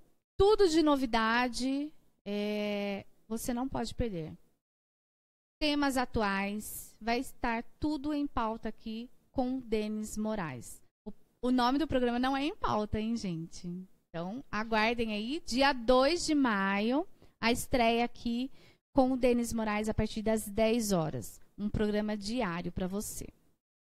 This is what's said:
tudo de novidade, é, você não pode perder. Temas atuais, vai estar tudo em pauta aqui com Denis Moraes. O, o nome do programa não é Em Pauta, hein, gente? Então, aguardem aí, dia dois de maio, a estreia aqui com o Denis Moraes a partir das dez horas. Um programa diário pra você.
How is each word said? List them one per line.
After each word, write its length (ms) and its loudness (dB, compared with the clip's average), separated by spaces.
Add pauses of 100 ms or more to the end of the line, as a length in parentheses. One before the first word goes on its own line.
(360)
tudo 320 8
de 140 4
novidade, 1080 2 (340)
é, 800 -4 (220)
você 260 -4
não 140 -2
pode 260 -6
perder. 420 -4 (1200)
Temas 360 2
atuais, 1040 -4
vai 200 -2
estar 420 -4 (160)
tudo 340 -2
em 140 -2
pauta 420 -4
aqui 400 -10 (220)
com 300 -2
Denis 560 -2
Moraes. 680 -6 (220)
O, 80 -12 (280)
o 120 0
nome 260 4
do 80 0
programa 320 0
não 180 0
é 80 -2
Em 120 -4
Pauta, 440 -2
hein, 160 -2
gente? 520 -6 (400)
Então, 420 -8
aguardem 600 0
aí, 340 -4
dia 260 4
dois 540 4
de 80 2
maio, 720 2 (340)
a 120 2
estreia 520 2
aqui 460 -4 (440)
com 180 6
o 40 0
Denis 360 2
Moraes 360 -2
a 60 0
partir 280 0
das 240 2
dez 460 2
horas. 480 -2 (160)
Um 140 -4
programa 460 0
diário 560 -4
pra 140 -4
você. 400 -6 (680)